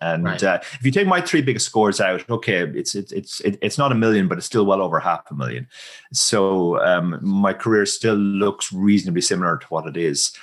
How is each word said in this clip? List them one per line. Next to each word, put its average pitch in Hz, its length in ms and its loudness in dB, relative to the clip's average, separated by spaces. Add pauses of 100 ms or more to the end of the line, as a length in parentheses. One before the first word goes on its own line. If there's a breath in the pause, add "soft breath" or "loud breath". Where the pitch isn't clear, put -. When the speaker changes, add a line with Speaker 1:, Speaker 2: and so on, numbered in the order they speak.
Speaker 1:
And, 82 240 -2
Speaker 2:
Right. 92 180 -4
Speaker 1:
uh, 92 200 2
if - 220 -8
you 135 60 2
take 196 160 2
my 180 140 2
three 165 220 2
biggest 127 240 -2
scores 107 340 2
out, 92 280 -2
okay, 113 340 0
it's, 82 320 -6
it's, 101 180 -8
it's, - 280 -8
it, 196 200 -2
it's - 180 -4
not 139 140 2
a 120 40 2
million, 107 320 4
but 87 100 -4
it's 87 80 -8
still 107 200 0
well 98 160 4
over 82 160 0
half 82 320 -4
a - 40 -12
million. 64 340 -8 (440 loud breath)
So, 95 720 2
um, 87 380 2
my 98 300 2
career 104 340 2
still 110 300 0
looks 101 560 0
reasonably 92 480 2
similar 90 380 0
to - 80 -20
what 80 200 -6
it 76 100 -10
is. 80 360 -2 (100)